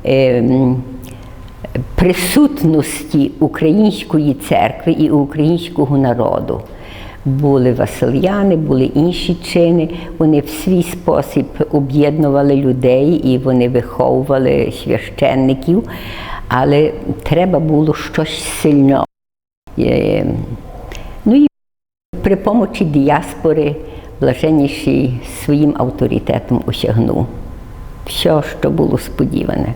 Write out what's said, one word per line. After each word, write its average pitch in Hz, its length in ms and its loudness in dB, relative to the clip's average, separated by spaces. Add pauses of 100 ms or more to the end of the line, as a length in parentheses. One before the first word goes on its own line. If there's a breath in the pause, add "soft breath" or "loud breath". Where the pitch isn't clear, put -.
ем, 131 800 2 (1120 loud breath)
присутності 170 1400 2
української 156 960 2
церкви 117 580 0
і 156 180 2
українського 147 880 0
народу. 123 640 0 (640 loud breath)
Були 135 480 2
васильяни, 170 800 0
були 139 300 0
інші 170 500 0
чини, 170 540 2 (280 loud breath)
вони 156 220 4
в 143 100 -6
свій 180 340 0
спосіб 147 600 -2 (260)
об'єднували 143 840 2
людей 131 580 2
і 131 240 2
вони 123 320 2
виховували 131 1040 0 (100)
священників, 135 1000 0 (640 loud breath)
але 143 440 2 (320)
треба 175 360 2
було 156 340 2
щось - 500 -6 (180)
сильне. 139 420 4 (760)
Е, 52 460 0 (1000 loud breath)
ну 226 100 4
і 294 120 6 (800)
при 196 100 4
помочі 202 500 0
діаспори 147 880 0 (460 loud breath)
блаженніший 139 1000 0 (240)
своїм 147 340 2
авторитетом 120 880 0
осягнув - 580 0 (800)
все, 156 360 0 (180)
що 151 100 0
було 139 280 0
сподіване. - 800 -2